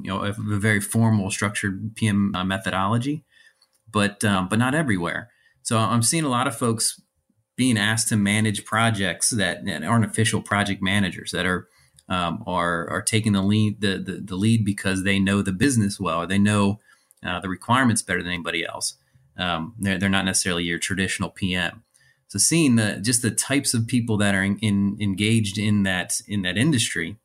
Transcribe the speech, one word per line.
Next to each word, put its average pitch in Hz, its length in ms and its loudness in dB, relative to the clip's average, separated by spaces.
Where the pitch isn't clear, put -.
you 98 80 -8
know, 95 140 -4
a, 101 60 -2
a 104 300 -4
very 104 200 2
formal 107 520 2
structured 101 640 -4
P 110 120 0
M, 101 280 2
uh, 92 80 -2
methodology, 98 840 -2
but, 101 320 0
um, 95 240 2
but 107 120 2
not 127 140 2
everywhere. 95 580 -2
So 120 140 0
I'm 113 240 2
seeing 160 220 0
a 147 60 -2
lot 123 180 0
of 135 100 -4
folks 117 420 -2
being 123 220 4
asked 110 320 0
to 120 60 2
manage 104 500 2
projects 107 640 0
that, 92 360 -2
that 80 180 -6
aren't 110 220 4
official 107 360 0
project 98 400 -2
managers, 95 500 0
that 87 140 -2
are, 90 220 0
um, 87 380 -2
are, 87 420 -2
are 85 140 -4
taking 110 300 2
the 98 100 2
lead, 107 360 2
the, 98 200 -2
the, 92 140 -8
the 92 120 -10
lead 110 300 2
because 95 380 -2
they 98 160 2
know 98 240 2
the 95 80 -2
business 104 480 0
well, 85 240 -2
or - 20 -6
they 95 140 0
know, 101 400 2
uh, 87 160 -4
the 92 80 -8
requirements 117 540 2
better 90 220 -4
than 87 100 -6
anybody 85 320 -4
else. - 300 -8
Um, 85 400 -4
they're, 98 220 -2
they're 92 100 2
not 95 160 0
necessarily 90 380 -2
your 85 160 -2
traditional 92 500 -2
P 92 240 -4
M. 90 300 -4
So - 120 -6
seeing 151 380 4
the, 104 220 0
just 117 220 0
the 113 80 0
types - 460 0
of 117 100 0
people 117 320 0
that 101 160 2
are 95 100 2
in, 101 160 0
in, 101 400 2
engaged 104 600 0
in 104 240 2
that, 90 440 -2
in 101 140 -4
that 90 160 -2
industry 107 680 0